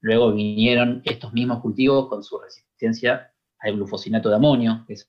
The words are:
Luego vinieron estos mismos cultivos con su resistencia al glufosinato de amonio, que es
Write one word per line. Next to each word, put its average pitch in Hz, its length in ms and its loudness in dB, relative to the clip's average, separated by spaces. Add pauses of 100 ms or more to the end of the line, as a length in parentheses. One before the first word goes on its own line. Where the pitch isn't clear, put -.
Luego 110 320 4
vinieron 120 720 0
estos 113 280 -8
mismos 120 280 -2
cultivos 131 480 2
con 104 140 -8
su - 160 -12
resistencia - 960 -4 (240)
al 107 160 -4
glufosinato 104 540 -4
de 104 80 4
amonio, 117 500 2
que 107 60 -14
es - 160 -16